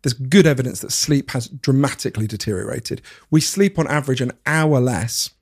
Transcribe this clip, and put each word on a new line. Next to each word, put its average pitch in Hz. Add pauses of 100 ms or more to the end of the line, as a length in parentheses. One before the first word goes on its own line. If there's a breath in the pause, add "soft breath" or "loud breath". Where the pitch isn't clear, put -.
There's 123
good 139
evidence 127
that -
sleep -
has 123
dramatically 135
deteriorated. - (300 loud breath)
We 156
sleep 196
on 156
average 135
an 123 (120)
hour 151
less 123 (100)